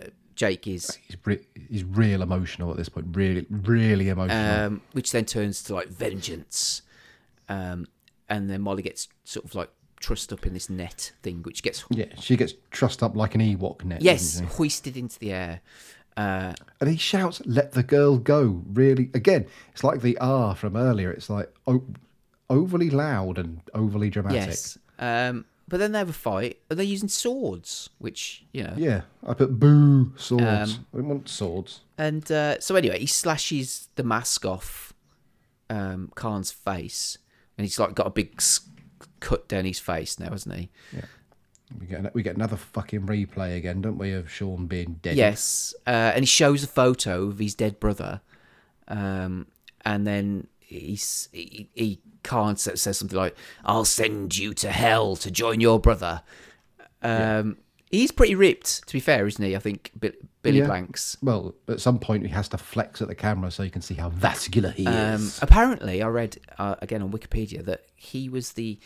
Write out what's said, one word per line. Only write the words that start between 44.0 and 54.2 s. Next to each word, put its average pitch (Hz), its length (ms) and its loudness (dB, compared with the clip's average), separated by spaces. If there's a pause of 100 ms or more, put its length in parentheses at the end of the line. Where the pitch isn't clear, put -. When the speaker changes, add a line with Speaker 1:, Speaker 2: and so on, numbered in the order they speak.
Speaker 2:
of 90 180 -6
Sean 92 360 -6
being 85 360 -6
dead? 90 140 -2
Speaker 1:
Yes, - 580 2 (100)
uh, 113 300 4
and 127 60 2
he 131 60 2
shows 143 360 6
a 139 60 -4
photo 127 560 2
of 101 160 -4
his 104 160 -4
dead 107 240 -2
brother, 98 400 -2 (640)
um, 95 640 -4 (360)
and 104 220 0
then 101 400 -2 (140)
he's, - 720 -8
he, 101 420 -16
he 107 260 -2 (220)
Khan 107 340 0
sa-, 95 200 -4
says - 220 0
something 95 200 -4
like, 92 180 0 (280)
"I'll 104 200 2
send 104 540 0